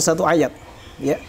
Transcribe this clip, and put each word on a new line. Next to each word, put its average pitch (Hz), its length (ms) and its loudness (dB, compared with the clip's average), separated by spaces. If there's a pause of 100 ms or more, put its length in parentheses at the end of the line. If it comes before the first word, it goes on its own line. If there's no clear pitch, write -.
satu 175 240 0
ayat, 151 260 2 (480)
ya. 139 160 0 (120)